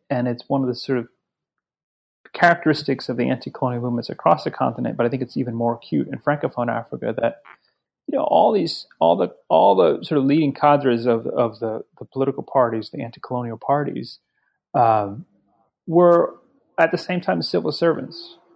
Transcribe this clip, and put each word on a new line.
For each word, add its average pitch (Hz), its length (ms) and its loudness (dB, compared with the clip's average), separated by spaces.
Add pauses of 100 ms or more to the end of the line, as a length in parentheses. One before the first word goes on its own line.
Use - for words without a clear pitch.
And 127 180 -2
it's 120 220 -8
one 139 120 0
of 131 60 -2
the 123 80 -4
sort 127 240 -4
of 117 80 -8 (1300)
characteristics 156 760 2
of 123 80 -6
the 123 140 0
anti-colonial 127 520 -4
movements 120 280 -4
across - 340 0
the 156 80 -4
continent, 123 460 -4
but 120 80 2
I 117 40 0
think 127 120 -4
it's - 160 -8
even 120 180 -4
more 117 180 0
acute 139 360 -4
in 135 100 -8
Francophone 143 500 -2
Africa 117 480 -6
that, 113 240 -2 (680)
you 285 100 -4
know, - 80 0
all - 260 4
these, 180 360 -2 (120)
all - 160 4
the, 180 180 -2 (140)
all 160 280 6
the 160 280 2
sort 156 140 -2
of 135 80 2
leading 143 280 2
cadres 131 520 2
of, 117 220 0
of 110 320 -2
the, 113 260 -6 (140)
the - 60 -14
political 135 380 -4
parties, 117 460 0
the 139 120 -10
anti-colonial 120 560 -8
parties, 139 600 -4 (540)
um, 110 520 0 (640)
were 170 480 4 (420)
at 165 140 4
the 180 60 -2
same 180 240 -4
time 175 200 -2
civil 160 300 -2
servants. - 640 -4 (180)